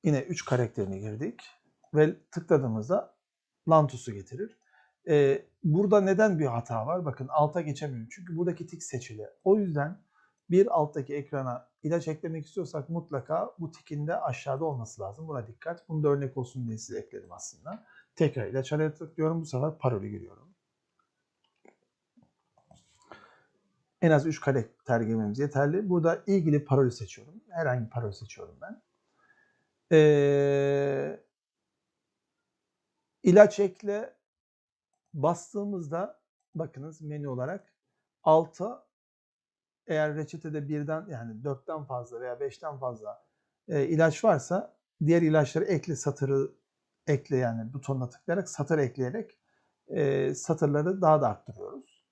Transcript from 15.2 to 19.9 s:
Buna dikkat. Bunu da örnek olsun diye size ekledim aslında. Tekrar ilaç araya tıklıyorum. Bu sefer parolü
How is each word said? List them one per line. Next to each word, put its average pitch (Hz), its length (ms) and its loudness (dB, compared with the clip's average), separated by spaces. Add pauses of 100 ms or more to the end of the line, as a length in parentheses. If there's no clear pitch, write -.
Buna 127 200 -8
dikkat. 165 420 -12
Bunu 156 140 -2
da 147 60 2
örnek 139 280 0
olsun 127 300 -8
diye 110 100 -8
size 110 220 -10
ekledim 90 320 -16
aslında. - 560 -16 (280)
Tekrar 135 320 0
ilaç 131 260 -4
araya 151 200 -2
tıklıyorum. 160 480 -4
Bu 156 40 -10
sefer 151 320 -4
parolü 104 320 -2